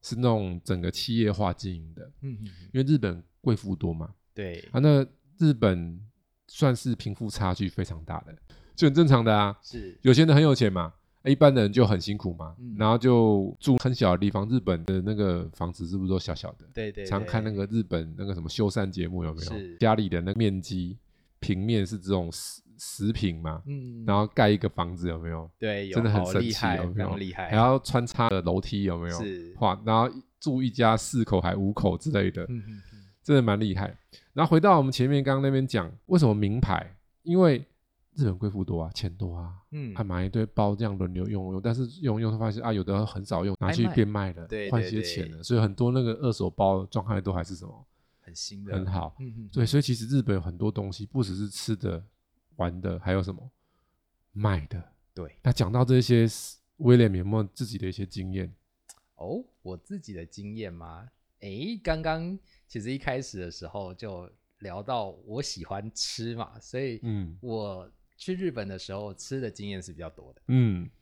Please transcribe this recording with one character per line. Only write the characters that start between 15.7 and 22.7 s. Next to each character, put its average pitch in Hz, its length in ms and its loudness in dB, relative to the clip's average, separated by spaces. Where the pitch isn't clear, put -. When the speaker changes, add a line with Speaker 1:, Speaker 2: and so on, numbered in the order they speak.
Speaker 1:
子 85 140 -8
是 90 100 -4
不 95 60 -2
是 92 80 0
都 95 80 2
小 85 160 -4
小 - 200 -10
的？ - 200 -20
Speaker 2:
对， 107 160 -8
对， 101 140 -12
对。 - 20 -10
Speaker 1:
常 98 180 -2
看 110 200 -2
那 110 80 -2
个 98 140 -2
日 113 180 0
本 82 340 -4
那 98 60 -6
个 98 100 -4
什 85 80 -6
么 80 60 -6
修 104 200 0
缮 98 220 -2
节 90 160 -4
目， 90 160 -4
有 80 100 -4
没 78 120 -8
有？ - 80 -8
Speaker 2:
是。 98 240 -10
Speaker 1:
家 110 180 4
里 110 140 0
的 85 120 0
那 90 120 -2
个 101 40 -4
面 101 240 2
积， 90 380 -6
平 95 260 -2
面 107 220 2
是 104 100 -6
这 92 120 -10
种 92 240 2
十， - 280 -12